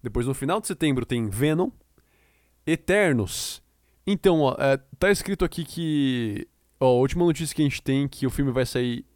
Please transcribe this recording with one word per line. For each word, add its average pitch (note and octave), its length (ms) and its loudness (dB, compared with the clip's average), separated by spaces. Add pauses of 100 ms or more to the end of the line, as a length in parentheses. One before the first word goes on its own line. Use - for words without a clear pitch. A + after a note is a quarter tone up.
Depois, A#2+ 220 -4
no C3+ 80 -2
final D3+ 260 -2
de - 80 -10
setembro, C#3 380 0
tem A#2 240 -2
Venom. D#3 400 0 (960)
Eternos. D#3+ 960 0 (440)
Então, F#3 360 2
ó, C3+ 180 2
é, C#3 180 2 (220)
tá G3 120 4
escrito F#3+ 340 0
aqui E3 180 -6
que, C3+ 840 -2 (320)
ó, C3 80 2
a B2+ 60 6
última C#3 320 2
notícia D#3+ 300 0
que D#3 60 0
a D3 40 4
gente - 160 -2
tem C#3 240 0
é - 20 -6
que - 180 -6
o B2+ 40 2
filme C#3 220 -2
vai B2+ 140 0
sair B2 400 -4 (100)